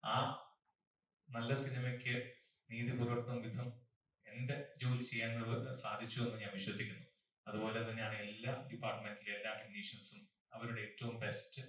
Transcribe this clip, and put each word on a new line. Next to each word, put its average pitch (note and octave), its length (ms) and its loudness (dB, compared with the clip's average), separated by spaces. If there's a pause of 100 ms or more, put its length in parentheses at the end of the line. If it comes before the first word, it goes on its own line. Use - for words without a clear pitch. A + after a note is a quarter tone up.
ആ - 400 4 (840)
നല്ല A#2+ 240 2
സിനിമയ്ക്ക് B2 800 2 (360)
നീതി A#2+ 280 2
പുലർത്തും A#2+ 440 4
വിധം A#2 400 -2 (460)
എന്റെ B2+ 500 -2
ജോലി B2 260 4
ചെയ്യാൻ A#2 380 0
നിർ-, A#2 320 2
സാധിച്ചു A2 480 -2
എന്ന് A2+ 160 2
ഞാൻ G2 160 -4
വിശ്വസിക്കുന്നു. G#2+ 540 -2 (400)
അതുപോലെ A2 420 2
തന്നെയാണ് A2+ 260 0
എല്ലാ G#2+ 560 -2
ഡിപ്പാർട്ട്മെന്റിലെ G#2+ 680 -2
എല്ലാ G#2+ 160 -2
ടെക്നീഷ്യൻസും - 720 -8 (260)
അവരുടെ A2+ 280 -2
ഏറ്റവും A#2 380 -4
ബെസ്റ്റ് - 500 -2